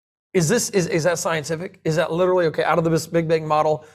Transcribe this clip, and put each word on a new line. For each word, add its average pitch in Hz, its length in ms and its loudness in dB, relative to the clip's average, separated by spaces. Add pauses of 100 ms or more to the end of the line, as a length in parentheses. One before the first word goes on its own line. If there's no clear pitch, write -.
(340)
Is 170 160 2
this, 233 180 0
is, 180 180 0
is 165 180 0
that 170 140 0
scientific? 165 640 -6
Is 160 140 -2
that 160 160 0
literally, 180 360 2
okay, 156 160 -2
out 156 120 2
of 170 80 2
this 165 220 0
Big 165 200 -2
Bang 160 220 0
model, 156 460 0